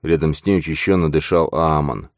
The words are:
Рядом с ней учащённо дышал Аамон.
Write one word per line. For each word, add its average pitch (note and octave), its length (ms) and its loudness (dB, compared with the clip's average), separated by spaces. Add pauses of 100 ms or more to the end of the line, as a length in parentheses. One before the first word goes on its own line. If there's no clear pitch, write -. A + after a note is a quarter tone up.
Рядом D#2 340 0
с - 120 -8
ней G2 140 2
учащённо E2 520 0
дышал D#2+ 400 0
Аамон. D2 640 0